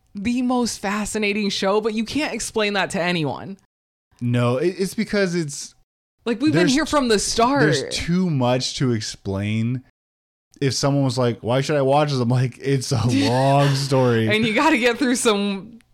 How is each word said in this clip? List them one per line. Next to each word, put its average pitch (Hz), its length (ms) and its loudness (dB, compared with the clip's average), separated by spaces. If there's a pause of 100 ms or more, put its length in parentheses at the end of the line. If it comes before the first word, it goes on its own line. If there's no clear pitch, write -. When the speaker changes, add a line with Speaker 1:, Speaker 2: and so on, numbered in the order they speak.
(140)
Speaker 1:
the 240 280 -2
most 247 380 0
fascinating 208 720 -2
show, 196 300 0
but 214 140 -2
you 226 100 -2
can't 262 300 -4
explain 214 400 -2
that 185 160 0
to 196 120 -4
anyone. 165 540 -4 (640)
Speaker 2:
No, 120 380 0
it, 175 200 0
it's 185 180 -4
because 202 380 -2
it's 156 420 -6 (500)
Speaker 1:
Like, 226 160 -2
we've 302 100 2
been 302 120 4
Speaker 2:
there's 277 100 4
Speaker 1:
here 311 100 2
Speaker 2:
t-, - 60 -4
Speaker 1:
from 277 180 2
the 214 120 4
start. 262 420 2
Speaker 2:
there's 147 220 2 (120)
too 180 340 0
much 127 500 0
to 131 120 2
explain. 110 920 -4 (760)
If 139 140 0
someone 139 320 0
was 123 120 -2
like, 120 220 0
"Why 123 220 0
should 147 160 -2
I 139 40 2
watch 143 300 2
this?" 131 80 0
I'm 120 80 0
like, 127 340 0
"It's 135 300 -2
a 110 100 0
Speaker 1:
<laughs> 123 60 0
Speaker 2:
long 135 680 2
story." 131 520 2
Speaker 1:
And 214 180 2
you 220 80 0
gotta 285 240 2
get 226 220 2
through 262 160 0
some, 202 640 -2 (140)